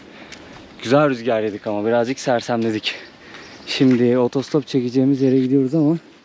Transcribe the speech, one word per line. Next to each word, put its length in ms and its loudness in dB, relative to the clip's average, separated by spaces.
Güzel 280 4
rüzgar 320 -2
yedik 240 -6
ama 200 -4
birazcık 340 0
sersemledik. 720 -2
Şimdi 520 2
otostop 480 -2
çekeceğimiz 560 0
yere 160 4
gidiyoruz 360 2
ama 220 2